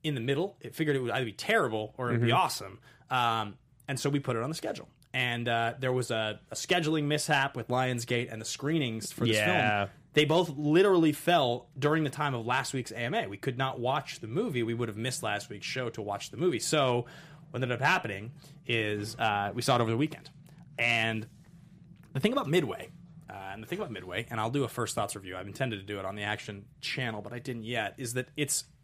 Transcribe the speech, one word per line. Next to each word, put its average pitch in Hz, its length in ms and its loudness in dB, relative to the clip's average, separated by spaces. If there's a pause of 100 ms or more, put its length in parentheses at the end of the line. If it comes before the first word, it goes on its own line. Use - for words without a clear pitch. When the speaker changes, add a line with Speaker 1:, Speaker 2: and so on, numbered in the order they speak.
Speaker 1:
in 151 120 -2
the 117 60 -2
middle. 139 400 -2
It - 140 -12
figured 147 200 2
it 131 40 0
would 117 120 -2
either 123 140 0
be 107 80 -8
terrible 113 640 0
or 123 120 -2
it 120 40 2
would 117 80 2
be 120 60 4
Speaker 2:
Mm-hmm. 131 100 6
Speaker 1:
awesome. 101 420 -2 (320)
Um, 113 440 2 (320)
and 135 120 -4
so 143 100 0
we 143 100 2
put 127 160 -2
it 113 80 0
on 139 60 -2
the 165 60 -4
schedule. - 320 -6 (240)
And, 120 380 0
uh, 117 300 2
there 127 120 0
was 127 200 0
a, 110 280 0 (120)
a - 40 -10
scheduling 160 500 0
mishap 143 520 2
with 113 120 -6
Lionsgate 123 640 0
and 110 80 -8
the 110 60 -10
screenings 131 680 -2
for - 140 -2
this 110 120 4
Speaker 2:
Yeah. 104 480 4
Speaker 1:
film. 101 40 -10 (240)
They 147 120 6
both 160 300 4
literally 165 580 6
fell 139 540 2 (100)
during 151 260 4
the 143 80 0
time 143 240 -2
of 113 100 -4
last 131 280 0
week's 123 180 -4
A 101 80 -10
M 127 160 -2
A. 233 120 0
We 101 100 -10
could 123 200 -4
not 131 220 -2
watch 127 400 -2
the 117 80 -10
movie. 143 340 -2
We 113 140 0
would 117 120 -2
have 104 100 -8
missed 120 260 -4
last 104 260 -4
week's 104 160 -12
show 123 240 -4
to 113 140 -8
watch 101 260 -6
the - 80 -12
movie. 151 220 2
So 123 460 4 (440)
what 120 140 -2
ended 123 80 -2
up 120 140 -2
happening 117 460 0 (360)
is, 107 500 0
uh, 104 380 2
we 123 80 -2
saw 131 140 6
it 117 40 6
over 113 80 4
the 113 80 2
weekend. - 320 -2 (480)
And 113 480 2 (880)
the 135 60 -2
thing 214 120 2
about 262 160 0
Midway, 143 420 0 (400)
uh, 98 40 -14
and 98 300 -10
the - 40 -14
thing 180 120 -6
about 165 120 -6
Midway, 92 380 -6
and 113 100 -4
I'll 113 120 0
do 143 120 0
a 120 40 0
first 113 260 -4
thoughts 104 220 -2
review. 95 200 -10
I've 95 120 -8
intended 107 320 -4
to 98 60 -14
do 104 140 -6
it 95 60 -6
on 98 100 -6
the 104 80 -6
Action 104 420 -6 (160)
channel, 113 420 -4
but 110 100 -12
I 120 60 -8
didn't 117 240 -8
yet, 110 340 -2
is 123 160 -6
that 127 140 -2 (100)
it's - 280 -2 (180)